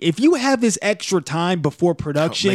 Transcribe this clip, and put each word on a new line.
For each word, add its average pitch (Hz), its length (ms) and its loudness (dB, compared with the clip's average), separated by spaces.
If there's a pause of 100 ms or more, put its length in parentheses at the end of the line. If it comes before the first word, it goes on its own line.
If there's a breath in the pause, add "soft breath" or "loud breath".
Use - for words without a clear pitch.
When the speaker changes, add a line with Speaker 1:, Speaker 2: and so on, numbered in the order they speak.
Speaker 1:
If 165 180 0
you 320 160 4
have 262 260 0
this 226 200 0
extra 202 400 -2
time 170 400 -2
before 151 300 0
Speaker 2:
Oh, - 20 0
make - 60 -4
Speaker 1:
production 151 560 -2